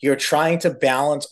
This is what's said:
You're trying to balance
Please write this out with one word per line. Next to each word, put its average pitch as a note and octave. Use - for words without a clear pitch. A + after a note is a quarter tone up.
You're C#3
trying D#3+
to E3+
balance C#3